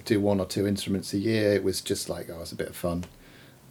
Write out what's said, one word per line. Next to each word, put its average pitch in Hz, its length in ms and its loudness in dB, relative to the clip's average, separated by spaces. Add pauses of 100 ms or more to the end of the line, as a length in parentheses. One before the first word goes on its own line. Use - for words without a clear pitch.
do 104 160 4
one 101 180 4
or 92 80 2
two 98 200 0
instruments 98 480 -2
a 101 40 0
year. 107 340 4
It 98 120 4
was 95 160 0
just - 280 -4
like, 85 220 -8
"Oh, 82 120 -10
it's - 100 -10
a - 40 -10
bit 80 120 -6
of - 80 -14
fun." 87 280 -2 (680)